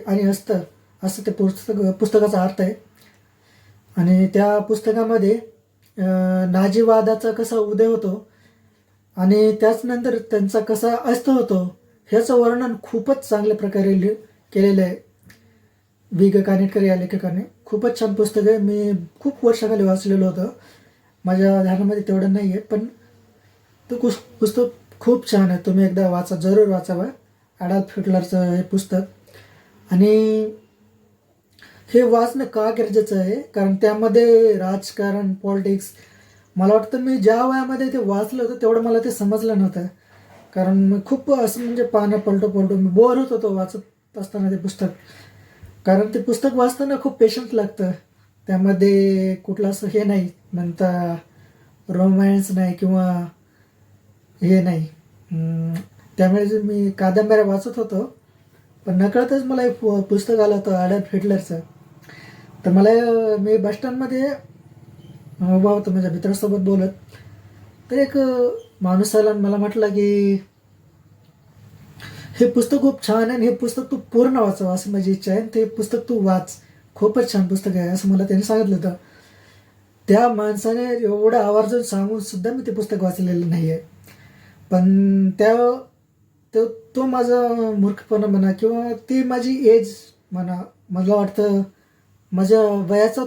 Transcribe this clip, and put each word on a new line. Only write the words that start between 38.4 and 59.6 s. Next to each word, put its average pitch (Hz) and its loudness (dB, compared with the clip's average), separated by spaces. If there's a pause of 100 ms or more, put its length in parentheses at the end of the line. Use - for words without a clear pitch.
होतं 240 -6
तेवढं 226 2
मला 226 2
ते 226 -4
समजलं 214 -2
नव्हतं, 185 0 (680)
कारण 190 0
मी 196 2
खूप 269 -2
असं 233 -2
म्हणजे 240 -4
पानं 208 0
पलटो 202 0
पलटो 196 0
मी 190 2
बोर 233 4
होत 262 0
होतो 208 -2
वाचत - -10
असताना 196 -4
ते 190 -4
पुस्तक. 190 -6 (1000)
कारण 202 2
ते 233 -2
पुस्तक 240 0
वाचताना 254 0
खूप 269 -6
पेशन्स 226 0
लागतं, 202 -2 (560)
त्यामध्ये 190 2
कुठलं 196 -4
असं 196 -6
हे 208 0
नाही 196 0 (240)
म्हणता, 175 -2 (760)
रोमॅन्स 190 2
नाही 185 -2
किंवा 180 -2 (1120)
हे 185 4
नाही. 165 -2 (440)
अं, 165 -4 (440)
त्यामुळे 190 2
जे 214 -2
मी 202 -2
कादंबऱ्या 208 2
वाचत 196 -2
होतो, 214 -6 (680)
पण 185 0
नकळतच 254 0
मला 254 -2